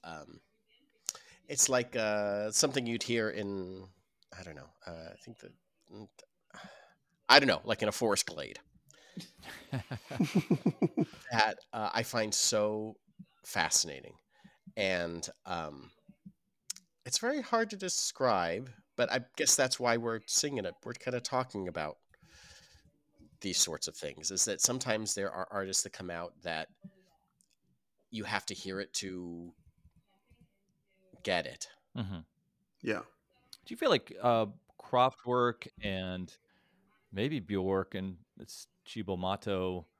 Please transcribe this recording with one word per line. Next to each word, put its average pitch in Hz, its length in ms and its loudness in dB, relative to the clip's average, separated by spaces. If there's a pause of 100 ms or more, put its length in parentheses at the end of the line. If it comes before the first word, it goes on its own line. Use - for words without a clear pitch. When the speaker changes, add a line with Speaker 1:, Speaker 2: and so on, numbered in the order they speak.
Speaker 1:
um, 80 360 -14 (1080)
it's - 200 2
like, 123 280 2
uh, 104 540 0
something 135 360 2
you'd 117 180 -2
hear 113 260 0
in, 95 560 -6 (500)
I 92 60 -14
don't 82 140 -14
know, 67 140 -18 (160)
uh, 82 260 -12
I - 120 -20
think 117 140 -18
that, - 140 -20 (400)
mm, 101 160 -16 (1200)
I 269 100 12
don't 285 100 8
know, 87 160 4
like 107 180 0
in 107 60 2
a 101 40 2
forest 107 340 2
glade. 64 320 -10 (1120)
Speaker 2:
<laughs> - 640 -2 (960)
Speaker 1:
That, 110 280 4 (140)
uh, 107 200 -2
I 117 100 2
find 110 320 0
so 107 600 2 (480)
fascinating. 80 680 0 (640)
And, 87 520 0 (160)
um, 78 460 -8 (1120)
it's - 140 -2
very 269 220 -2
hard 226 300 0
to 214 60 -10
describe, 120 920 0 (260)
but 123 160 2
I 123 120 0 (120)
guess - 200 4
that's 127 220 2
why 120 180 4
we're 117 300 -2
singing 139 380 0
it. 87 100 -4 (100)
We're 120 100 -6
kinda 123 260 -6
talking 107 480 -2
about 78 300 -4 (1400)
these 92 180 -2
sorts 80 300 0
of - 80 -12
things, 78 340 -8
is 95 160 0
that 101 140 -2
sometimes 113 540 2
there 98 160 -2
are 92 200 -6
artists 95 320 -2
that 101 100 -8
come 90 180 -10
out 85 320 -10
that 80 260 -4 (1400)
you 110 140 -6
have 101 220 -4
to 101 80 -6
hear 95 260 -8
it - 140 -10
to 87 580 -8 (1700)
get 87 240 4
it. - 220 -10 (280)
Speaker 2:
Mm-hmm. 95 240 -4 (600)
Speaker 3:
Yeah. 104 200 -2 (600)
Speaker 2:
Do - 80 -12
you 233 40 -12
feel 285 140 2
like, - 300 2
uh, 113 260 6 (320)
Kraftwerk 123 880 2 (160)
and 92 540 -4 (760)
maybe 123 280 0
Bjork 95 540 0
and 95 240 -6 (200)
it's - 300 -16 (180)
Cibo 98 300 -4
Matto 92 720 -2 (120)